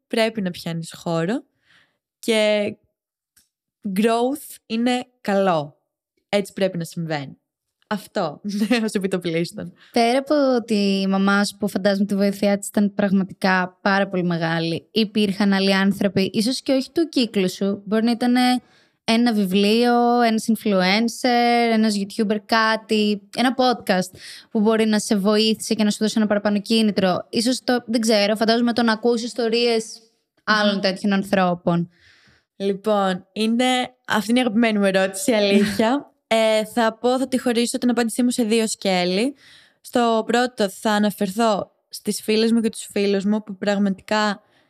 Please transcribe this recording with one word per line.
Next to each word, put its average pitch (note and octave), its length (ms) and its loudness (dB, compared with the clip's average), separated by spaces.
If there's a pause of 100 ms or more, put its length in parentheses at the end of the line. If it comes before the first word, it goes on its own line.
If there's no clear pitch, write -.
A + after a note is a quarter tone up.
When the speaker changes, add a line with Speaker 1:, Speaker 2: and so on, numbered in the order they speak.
Speaker 1:
πρέπει A3+ 340 -2
να F#3 100 -4
πιάνεις E3 460 -8
χώρο E3+ 460 -2 (760)
και G#3+ 540 0 (1200)
growth A#3 600 0 (100)
είναι B3 400 -2 (160)
καλό. F#3 560 0 (520)
Έτσι G3+ 240 -2
πρέπει F#3+ 240 -2
να E3+ 60 -4
συμβαίνει. D#3+ 520 -8 (520)
Αυτό, F#3+ 540 -6 (160)
<laughs> A3 280 0
ως G#3 60 -4
επιτοπλίστων. F3 800 -4 (180)
Speaker 2:
Πέρα A#3 260 2
από C4+ 480 0
τη G3 420 0
μαμά G3 380 2
σου, - 120 -8
που G#3 100 -4
φαντάζομαι G3 380 0
τη G3 100 -2
βοήθειά G3+ 420 0
της G3+ 100 -12
ήταν G3+ 260 0
πραγματικά F#3+ 880 0
πάρα G3 260 2
πολύ F#3 160 -2
μεγάλη, E3 680 -2
υπήρχαν G#3 640 0
άλλοι G3 200 2
άνθρωποι, G3 600 0
ίσως A3+ 280 -2
και - 100 -4
όχι C4+ 200 0
του E4 180 -2
κύκλου G#3+ 400 0
σου, G3 360 -4
μπορεί A3 180 0
να A#3 80 2
ήταν A#3+ 240 0 (680)
ένα A#3 300 2
βιβλίο, A3+ 880 2
ένας A3+ 260 2
influencer, A#3 1200 2
ένας A3 260 2
youtuber, G3+ 480 -2
κάτι, A3 880 0
ένα B3 220 0
podcast A#3+ 600 0 (320)
που A3+ 80 0
μπορεί A3 260 4
να G#3+ 140 2
σε - 160 0
βοήθησε G#3+ 580 0
και G#3+ 100 0
να G#3 60 4
σου G#3 100 -2
δώσει G#3+ 180 0
ένα A3 100 2
παραπάνω G#3 340 0
κίνητρο; G3+ 680 0
Ίσως A#3+ 340 -2
το, B3 220 -2
δεν A3+ 160 -2
ξέρω, G#3+ 340 2
φαντάζομαι A#3 380 2
το A#3+ 100 0
να A3+ 80 2
ακούς A3+ 320 0
ιστορίες A#3 760 -2 (420)
άλλων G#3 300 2
Speaker 1:
Μμμ. G3 60 -2
Speaker 2:
τέτοιων G3 340 0
ανθρώπων. F3 760 0 (640)
Speaker 1:
Λοιπόν, G3 760 -2
είναι, A3+ 340 0 (420)
αυτή G#3+ 220 -2
είναι A#3+ 100 2
η - 20 4
αγαπημένη A3+ 360 0
μου G3+ 80 2
ερώτηση, F#3+ 460 0
αλήθεια. G#3+ 720 2
Speaker 2:
<laughs> - 40 -20 (240)
Speaker 1:
Ε, A3 320 2
θα A3 320 -2
πω, B3 220 0
θα C4 80 -2
τη C4 120 -2
χωρίσω A#3+ 380 -2
την B3 120 0
απάντησή A#3+ 340 0
μου B3 60 2
σε B3 140 -2
δύο A3 240 0
σκέλη. F#3+ 680 -2 (460)
Στο A3+ 440 0
πρώτο A#3 440 0
θα - 220 -4
αναφερθώ G#3 800 0 (180)
στις - 340 -8
φίλες A3 280 2
μου A#3 100 2
και A3 80 -2
τους - 220 -10
φίλους G3+ 340 0
μου, G#3 180 0
που F#3+ 140 -14
πραγματικά G3+ 840 -2 (280)